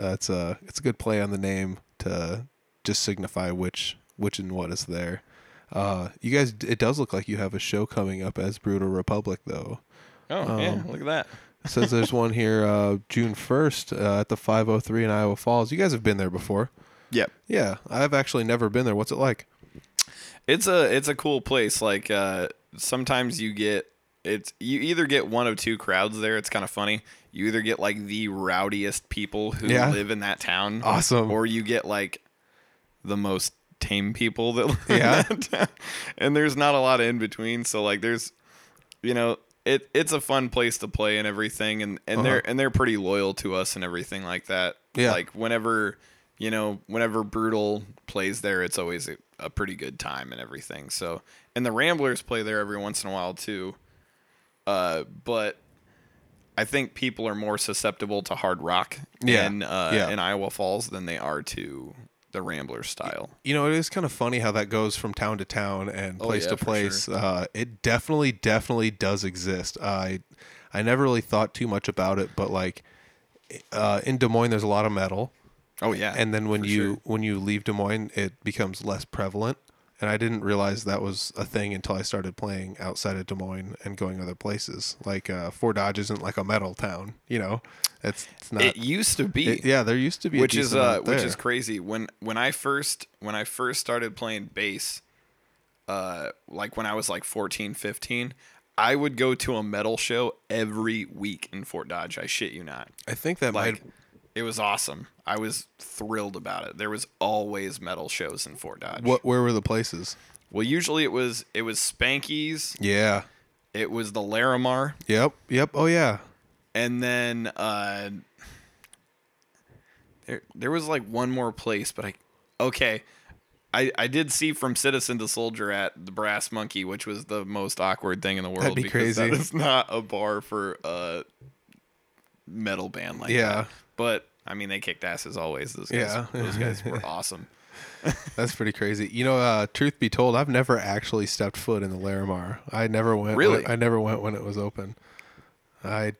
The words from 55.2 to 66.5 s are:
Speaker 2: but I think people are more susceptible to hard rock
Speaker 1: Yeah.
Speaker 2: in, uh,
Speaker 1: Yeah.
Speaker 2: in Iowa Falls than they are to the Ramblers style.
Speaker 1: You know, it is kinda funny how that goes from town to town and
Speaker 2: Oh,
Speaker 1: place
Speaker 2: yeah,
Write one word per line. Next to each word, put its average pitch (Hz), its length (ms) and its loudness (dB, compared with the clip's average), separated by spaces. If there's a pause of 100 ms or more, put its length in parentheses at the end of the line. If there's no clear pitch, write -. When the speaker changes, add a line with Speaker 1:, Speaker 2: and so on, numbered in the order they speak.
Speaker 2:
but 110 320 0 (1040)
I 107 60 2
think 135 300 -2
people 117 340 -2
are 104 60 -2
more 104 240 0
susceptible 101 640 -2
to 95 120 -6
hard 92 280 0
rock 90 360 0 (240)
Speaker 1:
Yeah. 117 240 6
Speaker 2:
in, 101 160 -2
uh, 87 320 0
Speaker 1:
Yeah. 98 160 4
Speaker 2:
in 104 80 0
Iowa 98 320 0
Falls 104 380 -2
than 92 180 -8
they 85 120 -4
are 73 240 -4
to 67 520 -10 (380)
the 95 100 -6
Ramblers 73 480 -8
style. - 400 -8 (140)
Speaker 1:
You 139 100 2
know, 147 120 4
it 156 80 6
is 160 140 2
kinda 170 200 0
funny 120 320 2
how 110 120 4
that 104 160 2
goes 110 280 2
from 104 180 -4
town 107 240 0
to 95 60 -6
town 98 440 -2
and 95 320 -6
Speaker 2:
Oh, 110 60 -4
Speaker 1:
place 107 180 2
Speaker 2:
yeah, 87 60 0